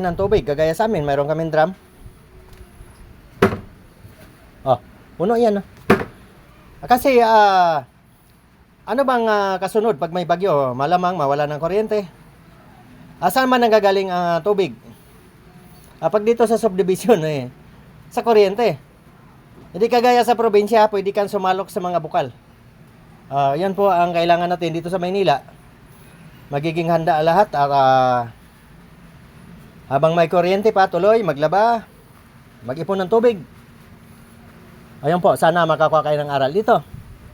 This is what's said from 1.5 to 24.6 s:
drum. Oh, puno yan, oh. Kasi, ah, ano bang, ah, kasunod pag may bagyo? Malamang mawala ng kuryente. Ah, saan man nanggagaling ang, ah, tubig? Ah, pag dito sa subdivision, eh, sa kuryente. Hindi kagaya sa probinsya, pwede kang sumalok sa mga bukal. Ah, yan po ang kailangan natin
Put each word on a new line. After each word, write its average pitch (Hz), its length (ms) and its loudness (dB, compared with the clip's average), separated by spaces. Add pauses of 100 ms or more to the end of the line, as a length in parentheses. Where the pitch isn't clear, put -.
drum. 156 240 0 (3000)
Oh, 127 160 0 (400)
puno 196 160 -2
yan, 226 260 0
oh. - 60 -12 (1200)
Kasi, 247 320 2
ah, 196 640 4 (1040)
ano 240 160 -2
bang, 247 240 0
ah, 196 320 0
kasunod 196 400 -2
pag 165 160 -6
may 180 80 -2
bagyo? 156 560 0
Malamang 180 400 0
mawala 143 320 -2
ng 151 80 -8
kuryente. 202 480 -2 (1120)
Ah, 180 160 -2
saan 262 160 0
man 254 80 2
nanggagaling 196 560 2
ang, 175 240 -2
ah, 160 80 -4
tubig? 185 320 -2 (1200)
Ah, 160 80 -6
pag 208 160 0
dito 233 240 2
sa 226 80 0
subdivision, 190 720 0
eh, 139 240 -6 (600)
sa 240 120 -6
kuryente. 202 560 2 (920)
Hindi 202 160 -2
kagaya 240 320 2
sa 233 160 0
probinsya, 214 560 2
pwede 196 240 -4
kang 202 160 -2
sumalok 190 400 -2
sa 208 80 -8
mga 180 160 -4
bukal. 156 320 -4 (1040)
Ah, 139 240 0
yan 190 160 -4
po 202 160 0
ang 175 240 0
kailangan 170 400 0
natin 165 240 -4